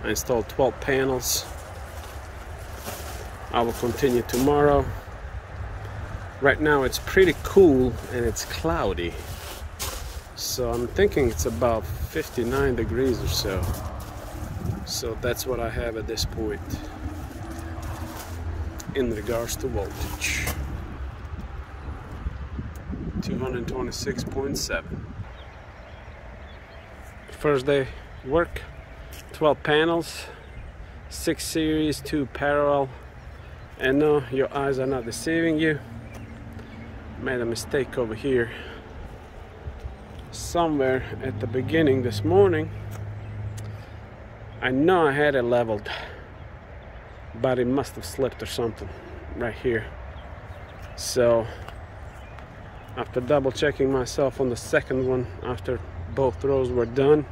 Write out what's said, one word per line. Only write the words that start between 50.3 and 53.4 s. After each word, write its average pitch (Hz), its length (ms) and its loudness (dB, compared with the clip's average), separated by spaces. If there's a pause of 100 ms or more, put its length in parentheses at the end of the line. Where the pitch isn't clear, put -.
So 117 520 4 (1500)
after 123 240 -2
double 135 320 4